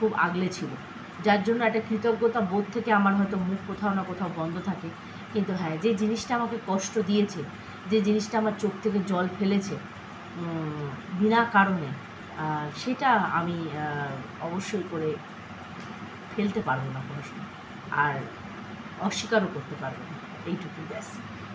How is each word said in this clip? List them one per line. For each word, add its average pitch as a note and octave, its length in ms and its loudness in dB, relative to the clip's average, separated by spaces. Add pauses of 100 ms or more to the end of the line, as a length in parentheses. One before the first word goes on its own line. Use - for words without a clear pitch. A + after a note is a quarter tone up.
খুব A3 140 4
আগলে F3 340 2
ছিল, - 200 -4 (560)
যার G#3 180 8
জন্য A#3 220 4
একটা A3+ 240 4
কৃতজ্ঞতা A3+ 520 4
বোধ G3+ 240 2 (100)
থেকে A#3 180 2
আমার G3+ 220 6
হয়তো G3 220 4
মুখ F#3 300 0
কোথাও G3 280 0
না G3 80 0
কোথাও F3+ 340 -4
বন্ধ E3 280 -2
থাকে। F3 240 -2 (440)
কিন্তু G3 200 2
হ্যাঁ, E3+ 240 0
যে G#3+ 180 4
জিনিসটা A3 400 2
আমাকে A#3 320 0
কষ্ট G3 400 2
দিয়েছে, G3+ 360 4 (480)
যে G#3+ 100 6
জিনিসটা G#3 380 2
আমার G#3+ 200 4
চোখ G3 140 2 (100)
থেকে G#3 240 2
জল F#3 220 2 (100)
ফেলেছে, G3 360 2
উম, D#3 1160 -6 (220)
বিনা G#3+ 400 6
কারণে, F3+ 560 4 (300)
আহ, D3+ 460 -2
সেটা B3+ 280 4
আমি, E3+ 560 2 (100)
আহ, C#3+ 680 -4
অবশ্যই F3+ 460 -2
করে D#3 240 0 (1200)
ফেলতে G3+ 260 0
পারবো C3 300 0
না C3 160 -4
কোনো C#3 140 -6
সময়, - 240 -10 (580)
আর C#3+ 100 2 (840)
অস্বীকারও G3 540 2
করতে D3 260 -8
পারবো C3 300 -6
না, D#3 80 -8 (280)
এইটুকু E3 420 -4
ব্যাস। - 160 -6 (500)